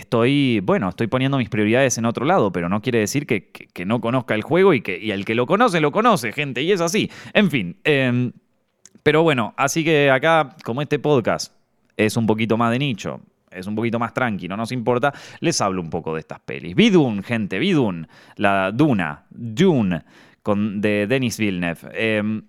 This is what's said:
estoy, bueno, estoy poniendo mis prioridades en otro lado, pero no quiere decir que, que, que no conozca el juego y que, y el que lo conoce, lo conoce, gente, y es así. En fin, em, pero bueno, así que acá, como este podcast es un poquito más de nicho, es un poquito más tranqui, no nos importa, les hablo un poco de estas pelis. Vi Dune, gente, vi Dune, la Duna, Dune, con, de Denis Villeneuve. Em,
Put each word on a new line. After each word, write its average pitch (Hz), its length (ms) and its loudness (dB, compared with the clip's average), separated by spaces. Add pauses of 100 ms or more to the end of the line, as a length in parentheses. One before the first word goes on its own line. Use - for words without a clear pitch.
estoy, 123 600 2
bueno, 113 280 0
estoy 113 180 -2
poniendo 131 300 0
mis 120 140 -2
prioridades 117 480 2
en 117 80 -2
otro 117 180 -2
lado, 147 260 2
pero 87 200 -2
no 104 100 0
quiere 117 180 0
decir 120 280 0
que, - 240 -2
que, - 160 -20
que - 180 -12
no 113 160 -2
conozca 113 340 -2
el 107 60 0
juego 180 320 4
y 120 80 2
que, 95 160 -6
y 107 140 -4
el 98 160 -4
que 110 80 -2
lo 120 100 2
conoce, 180 380 2
lo 147 100 2
conoce, 175 400 0
gente, 143 300 -6
y 170 100 0
es 185 80 0
así. 165 300 0 (240)
En 196 160 2
fin, 95 340 -2
em, 127 480 2 (680)
pero 151 200 4
bueno, 131 360 0
así 143 260 0
que 143 260 4
acá, 147 540 2
como 117 160 -6
este 147 180 -2
podcast 107 540 0 (460)
es 104 180 0
un 113 100 0
poquito 110 300 0
más 117 140 0
de 120 80 0
nicho, 98 420 -6 (300)
es 90 160 -14
un 107 80 -6
poquito 113 240 -2
más 117 160 -6
tranqui, 104 340 -4
no 95 80 -8
nos 113 160 -8
importa, 123 400 0 (280)
les 156 200 0
hablo 95 220 0
un 82 80 -10
poco 80 240 -6
de 80 60 -6
estas - 200 -16
pelis. 71 340 -12
Vi 202 140 6
Dune, 131 340 2
gente, 104 360 -4
vi 185 140 0
Dune, 98 360 0 (280)
la 98 360 2
Duna, 104 560 0
Dune, 117 760 0 (380)
con, 104 380 -2
de 104 260 0
Denis 123 300 -2
Villeneuve. 87 560 -4
Em, 107 560 -2